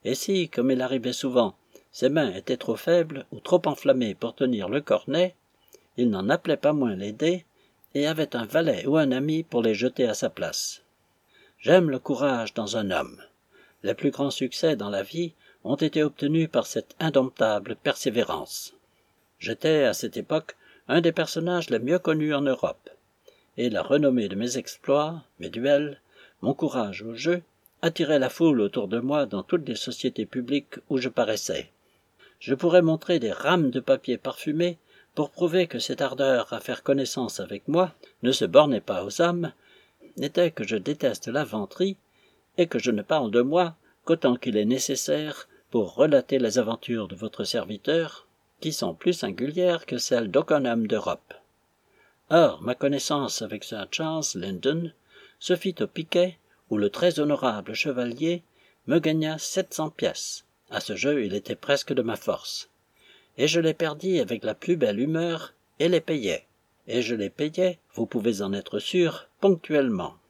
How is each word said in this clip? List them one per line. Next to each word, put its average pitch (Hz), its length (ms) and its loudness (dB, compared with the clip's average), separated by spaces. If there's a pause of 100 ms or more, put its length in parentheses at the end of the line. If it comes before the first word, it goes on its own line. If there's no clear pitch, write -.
Et 123 100 -2
si, 185 340 0
comme 123 220 0
il 127 100 2
arrivait 127 320 -2
souvent, 123 420 2 (360)
ses - 180 0
mains 143 240 2
étaient 107 240 -4
trop 113 200 -4
faibles 160 560 0
ou - 80 -14
trop 175 260 2
enflammées 131 480 2
pour - 200 -6
tenir 110 340 0
le 135 120 0
cornet, 165 540 0 (640)
il 123 140 4
n'en 98 180 -2
appelait 156 280 2
pas 147 160 2
moins 123 220 0
les 101 180 -6
dés 160 320 0 (500)
et 143 120 2
avait 156 300 -2
un 113 80 -4
valet 131 420 0
ou 143 100 4
un 147 140 4
ami 151 320 0
pour 120 200 -2
les 110 120 2
jeter 123 320 0
à 107 80 0
sa - 160 -4
place. - 520 -8 (800)
J'aime 165 300 6
le 131 80 -2
courage 127 560 -2
dans 107 220 -4
un 98 160 -2
homme. - 280 -4 (600)
Les 101 120 -2
plus 147 180 0
grands 143 180 -4
succès 139 460 0
dans 101 140 -6
la 98 120 -4
vie 165 300 -6 (320)
ont 120 100 0
été 151 300 2
obtenus 151 440 0
par - 180 0
cette - 340 -8
indomptable 120 720 2
persévérance. - 1000 -4 (680)
J'étais, 151 420 0
à 113 100 4
cette - 240 -6
époque, - 400 -4 (300)
un 156 140 4
des 165 120 2
personnages 170 560 -2
les 113 120 0
mieux 151 180 2
connus 156 340 0
en 143 100 0
Europe, - 480 -2 (680)
et 120 100 0
la 98 140 -2
renommée 131 460 2
de 95 80 -6
mes 120 200 -4
exploits, 147 680 -2 (160)
mes 85 120 -10
duels, 143 500 0 (400)
mon 104 140 0
courage 107 480 -4
au 117 120 -10
jeu, 170 280 -2 (400)
attiraient 160 360 2
la 127 120 2
foule 151 300 4
autour 101 280 0
de 113 120 -2
moi 139 260 0
dans 101 160 -4
toutes 165 260 -2
les 110 80 -6
sociétés 123 480 -4
publiques 131 520 -4 (120)
où 135 80 0
je 127 120 -2
paraissais. 107 640 -2 (680)
Je - 160 -2
pourrais 170 280 6
montrer 160 360 2
des 113 140 -2
rames 151 380 2
de 123 100 -2
papier 131 360 2
parfumé 160 600 -2 (360)
pour 147 160 -2
prouver 175 360 0
que 120 140 -8
cette - 200 -6
ardeur 131 520 2
à 113 80 -6
faire - 240 -8
connaissance 131 560 0
avec - 260 -10
moi 165 260 2 (300)
ne 123 80 4
se 135 140 2
bornait 139 360 8
pas 95 240 -4
aux 101 160 -6
hommes, 170 320 0 (640)
n'était 160 360 0
que 113 120 -8
je 101 120 -4
déteste 120 500 -2
la 135 180 -2
vanterie 180 520 -4 (600)
et 170 120 2
que 127 100 -4
je 117 140 0
ne 104 100 -2
parle 127 300 0
de 120 100 6
moi 165 320 2 (300)
qu'autant 151 320 2
qu'il 113 200 -4
est 104 80 2
nécessaire 139 840 -2 (220)
pour 101 240 0
relater 139 440 4
les 120 200 2
aventures 110 500 -2
de 95 80 -12
votre 107 280 -8
serviteur, 120 840 -4 (340)
qui 156 120 -4
sont - 220 -4
plus - 180 0
singulières 170 720 -2
que 127 120 -6
celles 117 320 0
d'aucun 143 340 2
homme 117 220 0
d'Europe. - 480 -4 (960)
Or, 156 320 6
ma 120 120 -2
connaissance 139 680 -2
avec 104 220 -10
Sir 104 260 -10
Charles 160 340 -4 (100)
Lyndon 104 560 -2 (480)
se - 180 0
fit 180 240 -4
au 208 60 0
piquet, 175 520 -2 (320)
où 104 60 0
le 104 140 2
très 170 300 0
honorable 120 540 0
chevalier 127 680 -2 (440)
me 165 120 2
gagna 156 400 0
sept - 340 -4
cents 156 180 -4
pièces. - 540 -6 (260)
À 107 100 -4
ce 101 160 -8
jeu, 135 280 2
il 95 100 -4
était 107 200 -6
presque - 400 -2
de 127 80 2
ma 110 140 -2
force. - 520 -6 (720)
Et 135 80 2
je 165 140 2
les 160 120 2
perdis 165 480 -2
avec 110 240 -4
la 107 100 -2
plus 175 220 -2
belle 110 240 0
humeur, 160 540 -2 (240)
et 160 100 2
les 170 120 4
payais. 120 460 -4 (400)
Et 117 140 0
je 117 140 -2
les 101 160 -4
payais, 170 480 -2 (160)
vous 117 100 -2
pouvez 107 380 -2
en 98 100 -4
être - 260 -6
sûr, - 500 0 (120)
ponctuellement. 135 760 2 (160)